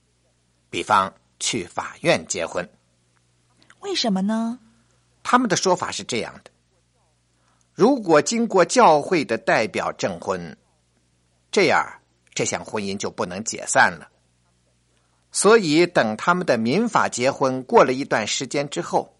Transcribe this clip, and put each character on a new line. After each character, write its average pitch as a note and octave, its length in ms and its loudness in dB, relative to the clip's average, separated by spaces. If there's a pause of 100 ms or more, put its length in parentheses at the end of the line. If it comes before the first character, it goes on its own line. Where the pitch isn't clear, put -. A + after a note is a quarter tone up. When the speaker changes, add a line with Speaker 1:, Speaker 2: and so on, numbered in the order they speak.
(720)
Speaker 1:
比 G2 120 -6
方 G2 300 0 (280)
去 G2 240 -4
法 - 380 -10
院 C3+ 260 0
结 E2+ 180 -6
婚。 F2+ 220 -8 (1120)
Speaker 2:
为 G4 140 -8
什 A#3+ 180 -2
么 F#3 100 -2
呢？ A3+ 380 -4 (600)
Speaker 1:
他 - 160 2
们 B3+ 100 -2
的 E3 80 0
说 F#3 180 2
法 - 160 -6
是 - 140 -10
这 A#2+ 140 -6
样 D2+ 140 -8 (120)
的： - 60 -20 (1200)
如 A#3+ 260 4
果 D#3+ 220 4
经 A3+ 240 -2
过 F#3 180 4
教 F3 380 6
会 D#3 220 -2
的 A2+ 120 -2
代 B2+ 300 0
表 F2+ 260 -4
证 F#2 280 -6
婚， F2 360 -8 (960)
这 G3+ 160 2
样 E2+ 180 2 (480)
这 B2+ 120 -4
项 F2 200 -6
婚 G#2+ 200 -6
姻 G2 120 -6
就 G2+ 140 -8
不 G#2+ 160 -6
能 F2+ 160 -10
解 - 240 -10
散 A#2+ 240 4
了。 E2 180 -12 (1200)
所 A3 260 4
以 E3 260 4
等 A2 320 0
他 F3 180 0
们 F3+ 120 -4
的 A#2 100 2
民 C#3 320 0
法 G#2+ 200 2
结 B2+ 240 -2
婚 C3 320 -2
过 - 200 6
了 B2+ 80 0
一 C3 120 -4
段 B2 200 -2
时 C3 220 -6
间 C#3+ 240 -6
之 E3+ 100 -8
后， - 400 -4